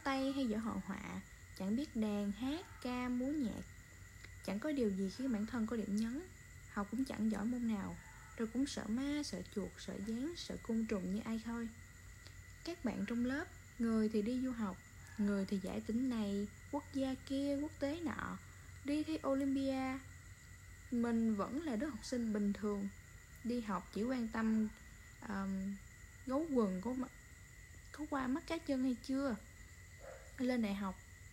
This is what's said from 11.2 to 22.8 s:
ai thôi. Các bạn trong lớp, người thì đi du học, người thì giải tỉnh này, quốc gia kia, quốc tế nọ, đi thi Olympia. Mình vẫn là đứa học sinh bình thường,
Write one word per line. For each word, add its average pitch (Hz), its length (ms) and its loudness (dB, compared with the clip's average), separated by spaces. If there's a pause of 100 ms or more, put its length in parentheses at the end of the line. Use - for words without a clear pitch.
ai 220 200 0
thôi. 233 240 -2 (920)
Các 349 220 -6
bạn 196 220 2
trong 240 180 2
lớp, 285 200 2 (340)
người 220 300 6
thì 220 120 6
đi 247 200 2
du 254 100 2
học, 214 260 0 (400)
người 202 280 4
thì 196 180 0
giải 202 240 0
tỉnh 247 220 4
này, 208 380 2 (240)
quốc 285 120 0 (100)
gia 262 220 2 (100)
kia, 277 360 2
quốc 311 180 -2
tế 285 200 0
nọ, 247 380 -2 (480)
đi 294 180 2
thi 311 140 0 (100)
Olympia. 269 680 4 (960)
Mình 226 440 4
vẫn 208 260 0
là 294 140 0
đứa 262 120 2
học 226 180 -6
sinh 233 280 0
bình 208 200 4
thường, 202 360 0 (540)